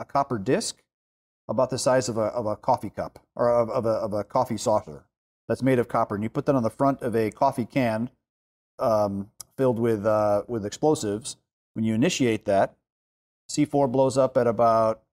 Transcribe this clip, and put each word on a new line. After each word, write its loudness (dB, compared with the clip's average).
a -10
copper -2
disc -4
about 0
the -4
size 2
of -4
a, 0
of -2
a -4
coffee -2
cup -10
or 2
of, 2
of -2
a, 2
of -2
a -2
coffee -2
saucer -2
that's -2
made 2
of 0
copper, -2
and -4
you -4
put -6
that 2
on 0
the 0
front -2
of -4
a 0
coffee 0
can, -2
um, 0
filled 0
with, 0
uh, 2
with -6
explosives. -2
When -2
you 0
initiate 0
that, 2
C 0
four 2
blows 2
up 2
at 2
about, 2